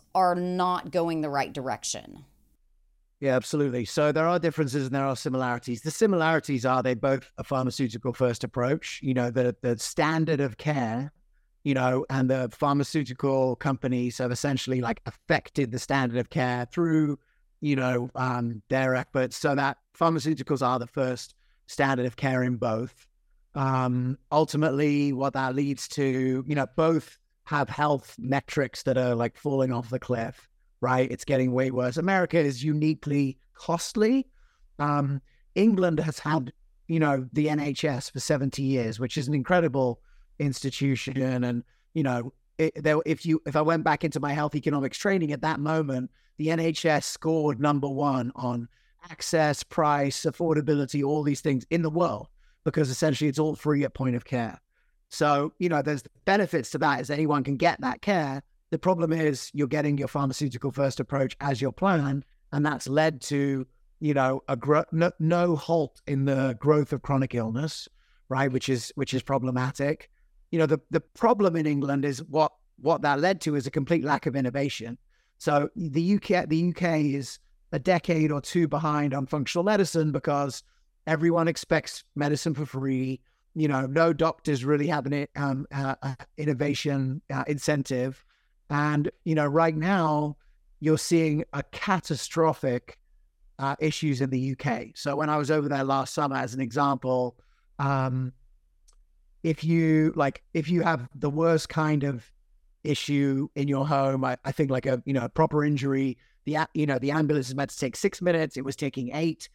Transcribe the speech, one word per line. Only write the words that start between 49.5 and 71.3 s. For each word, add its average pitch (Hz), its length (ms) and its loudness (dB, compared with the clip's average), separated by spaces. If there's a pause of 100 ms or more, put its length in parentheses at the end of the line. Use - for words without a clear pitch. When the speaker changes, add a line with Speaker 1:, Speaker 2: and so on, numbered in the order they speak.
Speaker 2:
price, 143 600 0
affordability, 147 840 0
all 151 180 0
these 143 180 -2
things 135 300 0
in 170 120 2
the 160 80 -2
world, 156 380 -2 (360)
because 147 260 0
essentially 151 380 0
it's 135 100 -2
all 156 160 0
free 143 300 0
at 127 100 -4
point 127 220 -2
of - 80 -8
care. 120 360 -4 (500)
So, 147 480 0
you 180 100 0
know, 151 140 2
there's 143 200 -2 (220)
benefits 190 460 2
to 151 80 -4
that, 139 220 2
is 131 100 -6
anyone 147 340 0
can 139 120 -2
get 156 240 2
that 127 200 -4
care. 139 420 -2 (280)
The 160 80 0
problem 170 340 2
is 156 400 0
you're 143 140 0
getting 147 320 0
your 139 100 -4
pharmaceutical 139 640 -2
first 139 280 0
approach 135 400 -2
as 139 200 -2
your 135 120 0
plan, 143 520 0 (280)
and 147 120 0
that's 147 240 -2
led 151 340 2
to, 139 440 0 (340)
you 147 140 2
know, 131 340 2
a 135 80 -2
gro-, 147 360 2
no, 165 260 4
no 175 380 2
halt 160 500 0
in 139 180 0
the 135 340 0
growth 151 340 4
of 139 100 -2
chronic 135 320 0
illness, 120 540 -4 (420)
right? 135 200 0
Which 127 180 -2
is, 123 260 -2
which - 180 -4
is 131 100 -2
problematic. 131 840 -2 (440)
You 165 60 2
know, 160 80 4
the, 147 120 2 (120)
the 160 100 2
problem 202 560 2